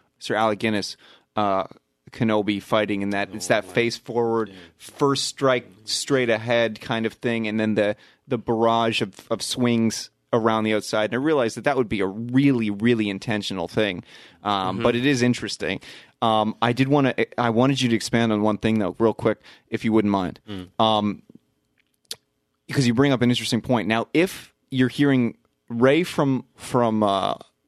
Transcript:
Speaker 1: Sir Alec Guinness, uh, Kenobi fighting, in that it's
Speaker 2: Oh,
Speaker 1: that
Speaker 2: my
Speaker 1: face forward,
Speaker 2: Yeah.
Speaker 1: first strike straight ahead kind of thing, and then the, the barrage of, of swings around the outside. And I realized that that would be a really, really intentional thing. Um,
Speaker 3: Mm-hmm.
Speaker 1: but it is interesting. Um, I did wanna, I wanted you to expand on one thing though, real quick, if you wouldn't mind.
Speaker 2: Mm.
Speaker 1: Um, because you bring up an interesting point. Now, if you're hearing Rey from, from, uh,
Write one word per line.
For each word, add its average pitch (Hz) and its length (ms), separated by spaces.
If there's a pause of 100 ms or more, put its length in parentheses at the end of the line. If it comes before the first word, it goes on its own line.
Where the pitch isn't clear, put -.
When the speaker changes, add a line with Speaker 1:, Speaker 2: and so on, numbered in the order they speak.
(200)
Speaker 1:
Sir - 160
Alec 107 240
Guinness, 107 380 (400)
uh, 98 260 (480)
Kenobi 107 500
fighting, 104 400
in 101 100
that 101 220
it's 107 160
Speaker 2:
Oh, 120 60
Speaker 1:
that 98 120
Speaker 2:
my 92 60
Speaker 1:
face 117 240
forward, 113 520
Speaker 2:
Yeah. 98 60 (220)
Speaker 1:
first - 480
strike 127 460 (140)
straight 127 440
ahead 113 520
kind 113 240
of 107 80
thing, 113 340
and 107 120
then 107 160
the, 104 200 (320)
the 123 100
barrage 113 640
of, 101 140 (160)
of 110 100
swings 117 680 (220)
around 110 320
the 107 120
outside. 107 300
And 104 100
I - 100
realized 135 320
that 110 60
that 143 120
would 123 140
be 101 120
a 92 40
really, 120 640
really 107 400
intentional 98 580
thing. 101 360 (400)
Um, 95 340
Speaker 3:
Mm-hmm. 120 60
Speaker 1:
but 120 120
it 120 100
is 135 180
interesting. 101 560 (420)
Um, 110 400
I 117 100
did 127 160
wanna, 139 280 (240)
I 120 100
wanted 127 320
you 123 80
to 117 60
expand 117 360
on 104 120
one 107 160
thing 110 180
though, 95 220
real 110 160
quick, - 240 (300)
if - 140
you 113 80
wouldn't 104 200
mind. 95 360
Speaker 2:
Mm. 92 200 (120)
Speaker 1:
Um, 107 440 (1400)
because 135 200
you 120 60
bring 139 180
up 120 100
an 120 100
interesting 117 300
point. 113 260
Now, 110 260
if - 400 (160)
you're 127 200
hearing 135 480 (320)
Rey 131 340
from, 139 420 (100)
from, 113 480
uh, 98 320 (320)